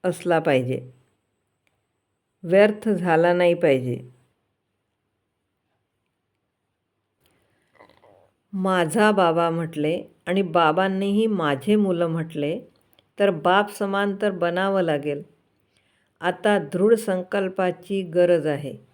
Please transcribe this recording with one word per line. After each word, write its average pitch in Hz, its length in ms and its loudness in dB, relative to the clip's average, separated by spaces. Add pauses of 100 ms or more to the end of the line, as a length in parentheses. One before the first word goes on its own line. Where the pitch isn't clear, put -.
असला 170 340 0
पाहिजे, 131 520 -4 (1500)
व्यर्थ 208 460 2
झाला 175 440 2
नाही 175 200 4
पाहिजे. 131 560 0 (4000)
माझा 185 580 2
बाबा 170 380 2
म्हटले 165 540 -4 (240)
आणि 190 140 0
बाबांनीही 190 840 0
माझे 175 480 0
मुलं 180 320 0
म्हटले, 160 540 -4 (580)
तर 202 100 4
बाप 185 420 0
समान 202 500 -4
तर 208 100 0
बनावं 185 500 -2
लागेल. 147 420 -4 (960)
आता 196 380 0
दृढ 190 380 2
संकल्पाची 190 1080 -4
गरज 170 460 2
आहे. 139 300 -6 (160)